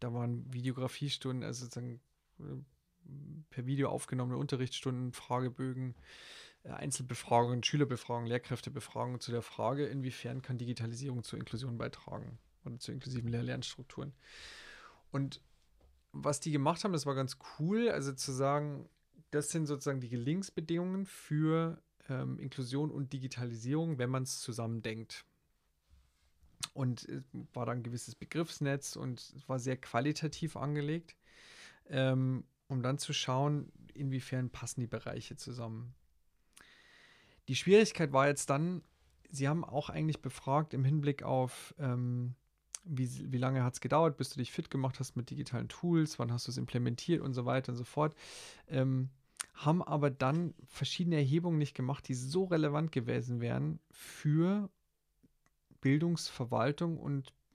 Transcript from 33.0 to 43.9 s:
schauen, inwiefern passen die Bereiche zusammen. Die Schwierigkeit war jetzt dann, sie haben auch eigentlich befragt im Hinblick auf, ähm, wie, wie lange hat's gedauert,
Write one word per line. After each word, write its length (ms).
schauen, 600
inwiefern 580
passen 300
die 60
Bereiche 500
zusammen. 580
Die 80
Schwierigkeit 560
war 160
jetzt 220
dann, 320
sie 180
haben 160
auch 260
eigentlich 320
befragt 500
im 120
Hinblick 380
auf, 560
ähm, 560
wie, 460
wie 80
lange 240
hat's 180
gedauert, 360